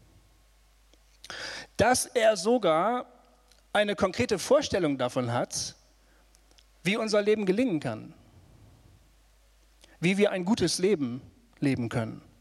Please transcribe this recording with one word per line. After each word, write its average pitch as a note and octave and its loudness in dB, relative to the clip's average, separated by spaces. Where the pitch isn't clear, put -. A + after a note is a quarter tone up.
dass A#3+ 4
er A3 2
sogar G3+ 2
eine G#3 2
konkrete G3+ -2
Vorstellung F#3 2
davon B2 -2
hat, - -6
wie G3 -2
unser G#3+ 0
Leben G#3+ 2
gelingen F#3+ 0
kann, A#2+ -8
wie F#3 2
wir G3+ 4
ein F#3 -4
gutes F#3 0
Leben D3 0
leben B2 0
können. A2+ -6